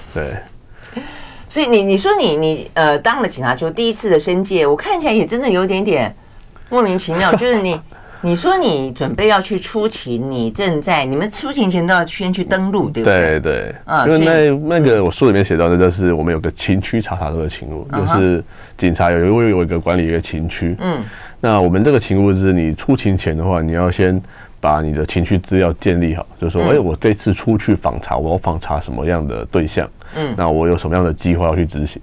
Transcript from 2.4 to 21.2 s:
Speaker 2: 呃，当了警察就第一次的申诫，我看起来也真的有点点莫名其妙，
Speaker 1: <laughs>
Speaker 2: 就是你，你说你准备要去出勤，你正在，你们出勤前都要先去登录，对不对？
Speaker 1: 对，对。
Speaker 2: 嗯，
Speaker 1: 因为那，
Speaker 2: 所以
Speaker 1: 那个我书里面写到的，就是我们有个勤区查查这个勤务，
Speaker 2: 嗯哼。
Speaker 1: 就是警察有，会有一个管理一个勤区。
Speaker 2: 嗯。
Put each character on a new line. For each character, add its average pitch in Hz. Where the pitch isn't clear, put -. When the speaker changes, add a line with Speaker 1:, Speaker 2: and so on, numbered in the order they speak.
Speaker 2:
呃， 151
当 247
了 190
警 131
察 123
就 160
第 233
一 220
次 214
的 160
申 180
诫， 185
我 143
看 381
起 302
来 226
也 214
真 233
的 262
有 185
点 190
点 135
莫 240
名 190
其 170
妙， 180
Speaker 1:
<laughs> 220
Speaker 2:
就 240
是 233
你， 175
你 175
说 359
你 147
准 131
备 208
要 202
去 190
出 214
勤， 123
你 120
正 175
在， 151
你 135
们 202
出 277
勤 214
前 170
都 185
要 170
先 185
去 185
登 190
录， 180
对 113
不 107
对？ 82
Speaker 1:
对， -
对。 64
Speaker 2:
嗯， 147
Speaker 1:
因 156
为 160
那， 160
Speaker 2:
所 160
以 147
Speaker 1:
那 165
个 113
我 90
书 131
里 110
面 98
写 92
到 85
的， 87
就 90
是 90
我 80
们 82
有 80
个 85
勤 95
区 113
查 -
查 80
这 80
个 78
勤 -
务， 73
Speaker 2:
嗯 95
哼。 95
Speaker 1:
就 92
是 87
警 90
察 85
有， 87
会 117
有 90
一 -
个 85
管 85
理 85
一 82
个 82
勤 82
区。 85
Speaker 2:
嗯。 165